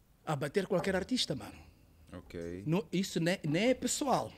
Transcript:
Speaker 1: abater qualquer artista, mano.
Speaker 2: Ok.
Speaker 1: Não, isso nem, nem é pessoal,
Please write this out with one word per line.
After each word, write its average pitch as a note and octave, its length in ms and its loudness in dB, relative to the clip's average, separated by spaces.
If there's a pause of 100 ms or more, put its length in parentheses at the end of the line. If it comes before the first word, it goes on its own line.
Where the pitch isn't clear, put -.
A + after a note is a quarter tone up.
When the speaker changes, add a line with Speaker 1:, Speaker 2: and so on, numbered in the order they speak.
(240)
Speaker 1:
abater D3+ 420 -2
qualquer F#3 300 2
artista, F#3 400 0
mano. G#2 200 -12 (560)
Speaker 2:
Ok. F2 540 -8
Speaker 1:
Não, E3 240 2
isso F#3 300 0
nem, E3+ 260 2
nem E3+ 240 4
é B3+ 40 6
pessoal, A#3+ 640 0